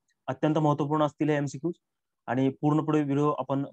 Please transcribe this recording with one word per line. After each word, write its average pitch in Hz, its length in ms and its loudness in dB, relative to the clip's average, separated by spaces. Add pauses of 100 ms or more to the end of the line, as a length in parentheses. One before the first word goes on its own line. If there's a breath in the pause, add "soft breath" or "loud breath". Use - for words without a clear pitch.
(280)
अत्यंत 156 300 0
महत्त्वपूर्ण 151 460 2
असतील 147 260 -2
हे 151 60 2
एमसीक्यूज 143 380 -4 (540)
आणि 131 220 2 (120)
पूर्णपणे 151 400 2
व्हिडिओ 147 300 0
आपण 139 420 -4